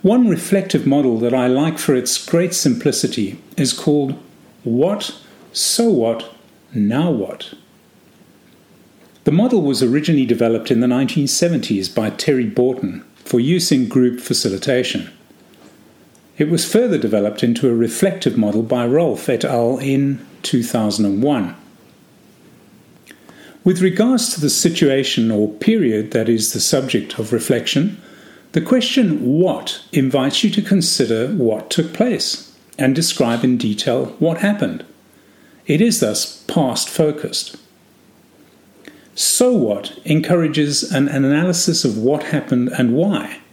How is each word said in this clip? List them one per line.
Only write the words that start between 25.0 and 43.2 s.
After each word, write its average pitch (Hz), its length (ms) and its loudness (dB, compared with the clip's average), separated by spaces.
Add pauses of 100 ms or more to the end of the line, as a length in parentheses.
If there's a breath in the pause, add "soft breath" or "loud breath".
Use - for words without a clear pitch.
or 107 260 2
period 117 560 0
that 113 180 0
is 110 240 0
the 107 80 -4
subject 131 580 -2
of 107 140 -4
reflection, 139 680 -2 (520 loud breath)
the 160 80 2
question 165 760 2
"what" - 540 -2
invites 135 520 2
you 208 60 2
to 208 140 0
consider 123 640 0
what 120 420 -2
took 165 240 -2
place - 580 -4 (280)
and 131 160 2
describe 117 480 -2
in 127 140 2
detail 117 600 -2
what 165 220 0
happened. 196 440 -2 (840 soft breath)
It 151 140 2
is 233 180 2
thus - 480 -4
past-focused. - 1120 -2 (1600 loud breath)
"So - 400 2
what" 107 500 -2
encourages 151 800 0
an, 139 280 0
an 139 160 0
analysis 165 600 0
of 107 140 0
what 139 240 0
happened 123 520 -2
and 123 200 2
why 185 420 -2 (140)